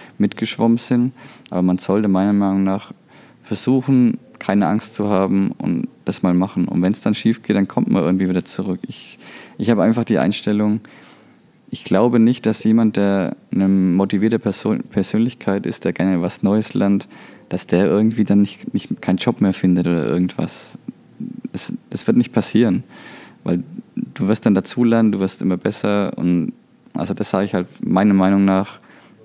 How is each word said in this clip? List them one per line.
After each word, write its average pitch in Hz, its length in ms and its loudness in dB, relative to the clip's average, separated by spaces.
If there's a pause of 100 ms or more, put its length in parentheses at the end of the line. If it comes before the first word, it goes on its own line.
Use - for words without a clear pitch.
(200)
mitgeschwommen 117 580 0
sind. 123 360 -2 (360)
Aber 90 140 -2
man 92 160 2
sollte 104 280 0
meiner 98 260 2
Meinung 98 300 0
nach 95 280 -4 (520)
versuchen, 127 760 2 (180)
keine 98 300 2
Angst 104 260 -2
zu 104 160 -2
haben 98 480 0
und - 300 -4 (180)
das - 160 -6
mal 90 140 2
machen. 90 320 0
Und 87 160 -2
wenn's 98 180 0
dann 107 140 0
schief 113 260 0
geht, 107 140 0
dann 98 120 2
kommt - 220 -2
man 92 140 2
irgendwie 92 260 2
wieder 92 160 -2
zurück. 92 420 -6
Ich, - 300 -18 (400)
ich 107 140 -2
habe 104 100 2
einfach 113 220 4
die 104 160 0
Einstellung, 107 600 0 (880)
ich - 120 -12
glaube 117 360 2
nicht, 117 260 2
dass 110 180 -2
jemand, 113 320 2
der 98 400 0 (180)
eine 95 140 2
motivierte 98 720 2
Person, 104 440 -2
Persönlichkeit 104 840 -2
ist, - 200 -8
der 90 80 0
gerne 90 280 0
was 87 220 -4
Neues 104 300 0
lernt, 98 340 0 (420)
dass - 180 -6
der 92 200 2
irgendwie 107 360 2
dann 101 180 4
nicht, - 320 -4
nicht, - 280 -6
keinen 95 160 0
Job - 240 -2
mehr 95 120 2
findet 90 340 2
oder 85 200 0
irgendwas. 85 680 -4 (760)
Es, - 200 -8 (160)
das - 180 -10
wird 117 100 2
nicht 120 160 0
passieren, 107 500 0 (600)
weil 87 200 -2 (500)
du - 140 -4
wirst 107 180 0
dann 104 100 4
dazulernen, 113 560 2
du 98 80 -2
wirst 95 220 -2
immer 92 160 0
besser 101 600 -2
und 87 360 0 (400)
also 92 200 -4
das 101 160 -8
sage 98 160 0
ich 101 80 -8
halt 90 140 -2 (180)
meiner 101 280 2
Meinung 98 320 4
nach, 95 340 0 (460)